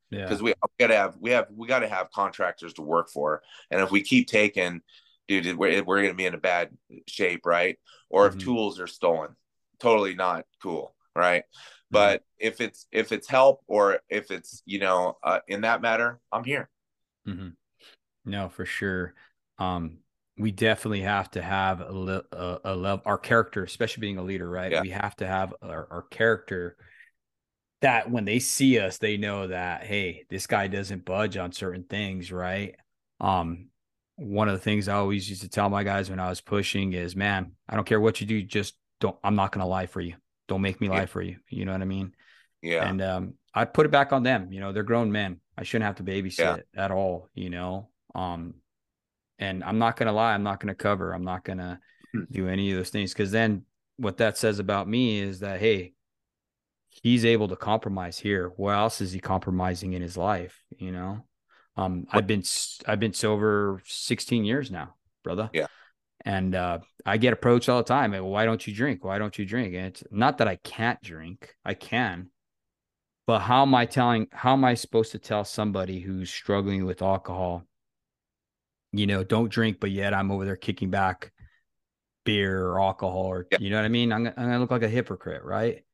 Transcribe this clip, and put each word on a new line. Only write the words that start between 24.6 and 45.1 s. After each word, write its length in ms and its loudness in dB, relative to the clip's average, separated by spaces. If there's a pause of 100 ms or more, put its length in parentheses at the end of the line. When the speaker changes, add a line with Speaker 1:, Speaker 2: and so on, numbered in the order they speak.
Speaker 2:
Yeah. 100 2
Speaker 1:
We 80 -6
have 260 -4
to 100 -6
have 360 -2
our, 280 -10
our 120 -10
character 760 0 (1040)
that 300 4
when 140 0
they 140 2
see 400 4
us, 200 0
they 180 0
know 300 -4
that, 380 -6
hey, 440 -4
this 180 -8
guy 200 2
doesn't 380 -6
budge 320 -2
on 160 -6
certain 320 -8
things, 480 -6
right? 440 -4 (440)
Um, 480 0 (480)
one 320 0
of 60 2
the 60 -2
things 280 0
I 60 -2
always 340 0
used 140 -10
to 60 -12
tell 200 2
my 160 0
guys 240 -2
when 120 -6
I 80 -2
was 120 -6
pushing 520 -2
is, 240 -4
"Man, 360 -2 (160)
I 60 -8
don't 120 -2
care 140 4
what 200 4
you 60 -4
do, 160 0
just 320 -4 (260)
don't, 240 0
I'm 100 4
not 180 2
gonna 140 -2
lie 200 -2
for 140 -8
you." 140 -8 (380)
Don't 80 0
make 220 -2
me 60 0
Speaker 2:
Yeah. 100 0
Speaker 1:
lie 80 0
for 160 -6
you. 140 -8 (120)
You 160 -6
know 80 -4
what 80 -4
I 60 -4
mean? 280 -6 (460)
Speaker 2:
Yeah. 260 0
Speaker 1:
And, 140 -2
um, 340 -4 (200)
I 100 2
put 220 4
it 60 2
back 200 4
on 100 2
them. 300 0
You 80 -10
know, 120 -6
they're 100 -2 (100)
grown 180 2